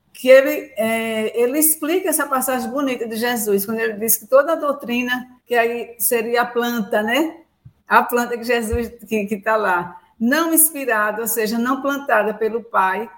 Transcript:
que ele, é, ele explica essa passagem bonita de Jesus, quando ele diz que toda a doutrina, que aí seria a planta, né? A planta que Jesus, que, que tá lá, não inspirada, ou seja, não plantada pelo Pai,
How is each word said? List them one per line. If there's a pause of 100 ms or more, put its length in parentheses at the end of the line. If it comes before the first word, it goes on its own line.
(140)
que
ele,
é,
ele
explica
essa
passagem
bonita
de
Jesus,
quando
ele
diz
que
toda
a
doutrina, (180)
que
aí
seria
a
planta,
né? (480)
A
planta
que
Jesus, (180)
que,
que
tá
lá, (180)
não
inspirada,
ou
seja,
não
plantada
pelo
Pai,